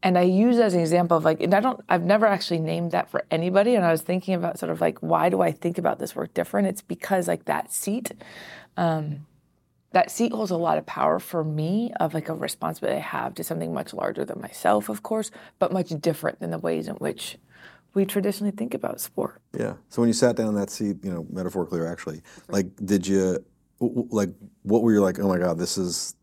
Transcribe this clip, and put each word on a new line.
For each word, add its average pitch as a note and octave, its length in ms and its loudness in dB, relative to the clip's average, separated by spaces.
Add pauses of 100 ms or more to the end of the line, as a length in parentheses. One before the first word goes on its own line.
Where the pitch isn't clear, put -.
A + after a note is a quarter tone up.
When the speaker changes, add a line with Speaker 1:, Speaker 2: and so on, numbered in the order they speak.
Speaker 1:
And F#3 140 4
I F3+ 60 6
use G#3 360 6
as G#3+ 160 6
an F3+ 60 4
example E3+ 360 4
of, D#3+ 80 2
like, D#3+ 180 4
and F3+ 120 4
I G3 60 6
don't, B3+ 280 0
I've F3 140 4
never G#3 240 4
actually G3 320 2
named E3 320 -2
that F3 180 0
for - 220 -4
anybody. F#3 460 2
And F#3+ 80 4
I E3 80 4
was D#3+ 80 2
thinking F#3 340 -2
about E3+ 240 -4
sort E3 140 -4
of, E3 80 -4
like, E3 180 0
why D#3+ 300 2
do F#3 140 2
I E3+ 100 2
think E3+ 260 -4
about - 220 -2
this - 160 -8
work - 180 -6
different? G3 320 0
It's F#3+ 160 -4
because, - 460 -2
like, E3+ 160 -2
that - 260 -4
seat, A3+ 400 -4 (680)
um, D#3 500 -2 (680)
that F#3 180 4
seat A#3 220 0
holds A3 180 -2
a F3+ 60 0
lot D#3+ 220 2
of D3+ 80 -6
power D#3 340 2
for E3 240 -4
me D#3+ 560 -2
of, D#3+ 140 -2
like, D#3 140 -6
a D#3+ 60 -4
responsibility - 640 -4
I - 40 -6
have - 320 -6
to - 100 -8
something - 280 -6
much - 220 -8
larger - 300 -4
than - 160 -10
myself, - 480 0
of G#3 160 -8
course, A3 260 -4 (300)
but F#3 120 2
much F3+ 180 -2 (100)
different - 400 -2
than E3+ 100 -6
the E3 80 -6
ways D#3+ 300 -4
in D#3 80 -8
which - 400 -8 (580)
we G3 120 4
traditionally G3+ 460 -2
think A3 220 -6
about - 260 -6
sport. - 400 -6 (160)
Speaker 2:
Yeah. A2+ 180 -4 (140)
So - 140 -4
when A#2 60 4
you A2+ 60 4
sat A#2+ 220 4
down A2+ 120 0
in G#2+ 60 0
that G2+ 160 -2
seat, G2+ 320 -4
you F#2+ 100 -4
know, E2+ 180 -6
metaphorically F2+ 500 -4
or E2 60 -2
actually, E2 360 -8 (260)
Speaker 1:
Right. G2+ 160 0
Speaker 2:
like, F#2 120 -12 (100)
did F#2 200 2
you, F#2+ 380 2 (360)
w-, B2 220 0
w-, - 80 -6
like, G#2 200 0 (320)
what G#2+ 200 2
were A#2 100 6
you G#2 80 6
like, F#2 180 4
"Oh G2 100 0
my F#2 100 2
God, F2 200 0
this F2+ 180 -4
is F2+ 460 -4